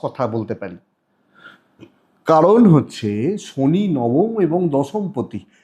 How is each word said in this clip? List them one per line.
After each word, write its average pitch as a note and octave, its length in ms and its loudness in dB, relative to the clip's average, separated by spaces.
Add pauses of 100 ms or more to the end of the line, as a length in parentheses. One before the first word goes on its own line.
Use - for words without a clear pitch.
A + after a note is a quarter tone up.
কথা C3+ 260 -4
বলতে A2 280 -6
পারি, F2+ 220 -14 (1500)
কারণ F3+ 400 6
হচ্ছে C3+ 720 0
শনি E3 500 -2
নবম D#3 520 -2
এবং F3 280 0
দশম D3+ 460 -4
পতি, G#2+ 260 -8 (240)